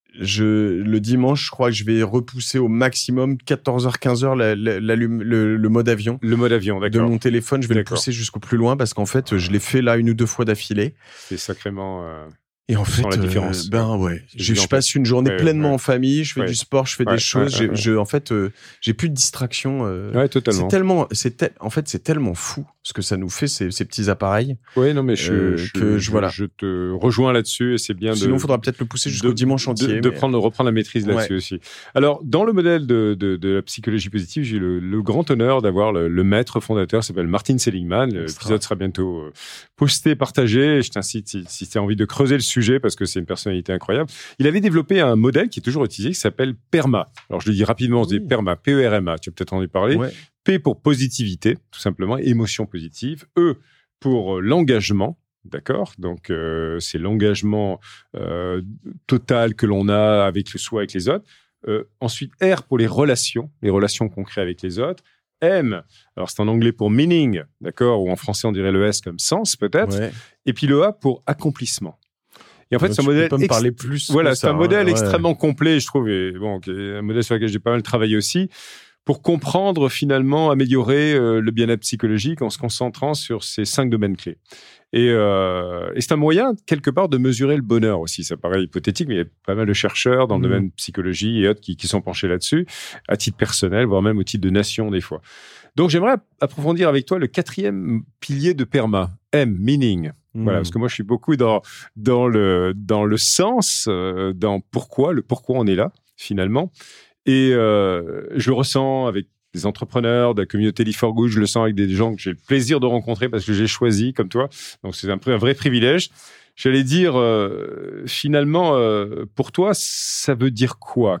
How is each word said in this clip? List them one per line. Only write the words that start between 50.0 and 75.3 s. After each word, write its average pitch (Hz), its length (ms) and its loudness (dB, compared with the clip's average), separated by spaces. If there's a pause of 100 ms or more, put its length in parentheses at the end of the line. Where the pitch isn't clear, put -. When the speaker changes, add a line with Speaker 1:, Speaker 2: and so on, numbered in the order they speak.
Speaker 2:
P 190 160 4
pour 131 200 0
positivité, 123 760 0 (160)
tout - 80 -18
simplement, 101 380 -2
émotion 113 480 0
positive. 95 580 -12 (120)
E 170 200 2 (420)
pour, 104 380 0
euh, 92 40 -4
l'engagement. 113 800 2 (260)
D'accord ? - 540 -6
Donc, 87 320 -10
euh, 80 480 -6
c'est 82 200 -8
l'engagement, 101 840 0 (340)
euh, 90 480 -6 (460)
total 117 480 2
que 113 100 0
l'on 101 220 2
a 104 360 4
avec 98 280 -2
le - 80 -12
soi, 110 220 -6
avec 95 100 -6
les 92 160 -4
autres. 190 160 -2 (420)
Euh, 107 180 -4 (160)
ensuite, 127 300 -6 (100)
R 190 220 2
pour 127 160 0
les 113 80 4
relations, 127 640 0 (100)
les 104 100 0
relations 101 380 0
qu'on 98 140 -8
crée - 180 -8
avec 90 220 -6
les 92 160 -8
autres. 156 240 -6 (380)
M, 151 420 0 (340)
alors 92 140 -8
c'est - 100 -6
en 104 80 2
anglais 117 240 4
pour 104 180 0
meaning, 135 520 2 (180)
d'accord ? 110 440 2
Ou 90 60 0
en 92 60 0
français, - 300 -6
on 107 60 0
dirait 95 200 0
le 98 140 4
S 107 140 0
comme 85 180 -10
sens, - 380 -2
peut-être. 143 420 0
Speaker 1:
Ouais. 98 140 -4 (340)
Speaker 2:
Et 127 60 2
puis - 160 -2
le 143 160 4
A 208 80 2
pour 131 340 -4
accomplissement. 143 720 -4 (720)
Et 123 60 2
en - 20 0
fait, 170 80 2
Speaker 1:
Donc, 110 100 0
Speaker 2:
c'est - 40 2
un 139 40 2
Speaker 1:
tu 139 40 4
peux 147 60 4
Speaker 2:
modèle 160 160 4
Speaker 1:
pas 139 80 2
me 139 60 2
Speaker 2:
ex-, - 40 2
Speaker 1:
parler 120 240 2
plus 135 400 -6
Speaker 2:
voilà, 151 180 4
Speaker 1:
que 127 60 0
Speaker 2:
c'est - 60 -4
Speaker 1:
ça, 156 80 2
Speaker 2:
un 147 40 0
modèle 175 260 2
Speaker 1:
hein, 196 40 2
ouais. 180 80 4
Speaker 2:
extrêmement 160 420 2